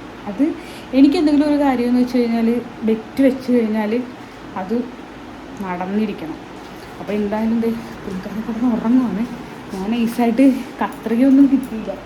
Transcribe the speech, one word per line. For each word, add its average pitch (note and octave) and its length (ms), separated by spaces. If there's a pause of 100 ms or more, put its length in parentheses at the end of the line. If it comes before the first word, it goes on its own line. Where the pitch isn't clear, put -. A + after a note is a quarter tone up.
(260)
അത് B3+ 280 (400)
എനിക്ക് C#4 220
എന്തെങ്കിലും D4+ 320
ഒരു D4 160
കാര്യം B3 260
എന്ന് B3 120
വെച്ച് B3 160
കഴിഞ്ഞാൽ, A#3 440 (220)
ബെറ്റ് A3 400
വെച്ച് B3+ 280
കഴിഞ്ഞാൽ A3 520 (520)
അത് G3 280 (800)
നടന്നിരിക്കണം. F#3 720 (640)
അപ്പോൾ G3 140
എന്തായാലും G#3+ 480
ദേ, A3+ 80
പുള്ളിക്കാരൻ G3+ 720
കിടന്ന് A3+ 340
ഉറങ്ങുവാണ്. A#3 500 (500)
ഞാൻ F#3+ 160
നൈസായിട്ട് A#3+ 600 (300)
കത്രികയൊന്നും C4 680
കിട്ടിയില്ല. A3 420 (120)